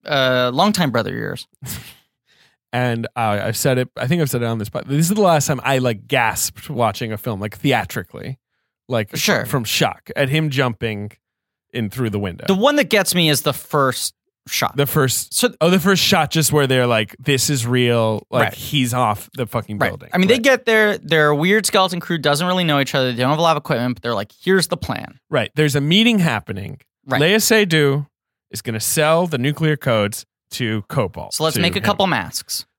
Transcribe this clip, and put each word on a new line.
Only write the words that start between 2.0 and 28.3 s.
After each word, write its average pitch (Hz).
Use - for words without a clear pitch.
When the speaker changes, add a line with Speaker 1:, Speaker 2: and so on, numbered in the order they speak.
Speaker 2:
And, 120
uh, 107
I've 110
said 131
it, 123
I 123
think 170
I've 135
said 120
it 117
on 113
this 101
pod. -
This 156
is 214
the 214
last 165
time 135
I, 135
like, 117
gasped 117
watching 113
a 104
film, 107
like, 107
theatrically. 123
Like, 113
Speaker 1:
Sure. 165
Speaker 2:
from 127
shock -
at 135
him 156
jumping 110
in 110
through 120
the 104
window. 95
Speaker 1:
The 190
one 269
that 277
gets 196
me 170
is 147
the 147
first -
shot. -
Speaker 2:
The 139
first, -
Speaker 1:
So -
Speaker 2:
oh, 170
the 185
first 185
shot, 165
just 160
where 143
they're 127
like, 110
"This 131
is 127
real." 120
Like, 120
Speaker 1:
Right. -
Speaker 2:
he's 127
off 117
the 123
fucking 107
Speaker 1:
Right. 117
Speaker 2:
building. -
Speaker 1:
I 175
mean, 185
they 233
Speaker 2:
Right. 240
Speaker 1:
get 247
there. 220
Their 151
weird 190
skeleton 185
crew 170
doesn't 147
really 180
know 147
each 135
other. 131
They 117
don't 131
have 156
a 170
lot 160
of 147
equipment, 123
but -
they're 120
like, 104
"Here's 185
the 180
plan." -
Speaker 2:
Right. 123
There's 147
a 143
meeting 208
happening. 117
Speaker 1:
Right. 135
Speaker 2:
Léa 190
Seydoux 160